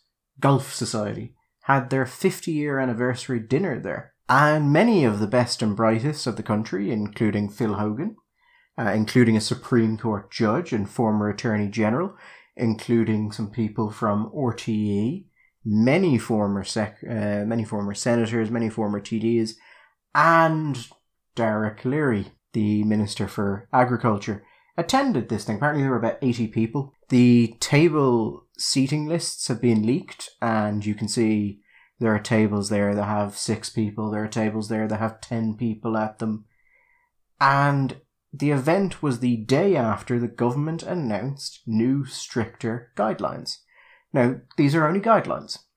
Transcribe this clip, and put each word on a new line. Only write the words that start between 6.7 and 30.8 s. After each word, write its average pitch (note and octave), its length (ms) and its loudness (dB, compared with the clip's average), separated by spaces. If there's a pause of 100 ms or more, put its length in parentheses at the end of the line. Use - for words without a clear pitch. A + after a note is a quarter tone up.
including G#2 580 0
Phil G#2+ 240 -2
Hogan, G#2+ 420 -4 (600)
uh, A2 180 -2
including A2 400 4
a G#2+ 60 2
Supreme A2+ 560 0
Court G#2+ 340 -4
judge A#2 400 0
and G#2 180 -2
former G#2+ 400 0
Attorney G#2 380 -2
General, A2+ 480 -2 (400)
including A2 760 0
some G#2+ 200 -6
people G#2+ 400 -2
from G#2+ 440 -2
R B2 180 -2
T - 200 -6
E, G#2+ 540 -2 (380)
many B2+ 520 4
former G#2 460 0
sec-, G#2 440 -6
uh, G#2 380 -2
many A2+ 180 -2
former G2+ 300 -4
senators, A2+ 560 0
many A#2 200 -2
former G#2 300 -2
T A2 200 -4
Ds, A2+ 360 0 (600)
and D#3 720 2 (480)
Dara G#2+ 380 0
Calleary, B2+ 580 -2 (220)
the G#2 300 2
Minister G#2+ 440 0
for G2+ 460 -4
Agriculture, A#2 680 0 (340)
attended G#3+ 520 0
this G#2 140 -4
thing. G#2+ 140 -4
Apparently D3 260 0
there C3+ 80 2
were B2 60 2
about A2 240 -2
eighty A#2+ 260 0
people. A2+ 460 -4 (160)
The A#2+ 500 6
table C#3+ 880 2 (100)
seating D3 500 0
lists - 420 -4
have A2+ 120 -4
been A2 240 4
leaked, - 440 -4 (120)
and G#2 440 -2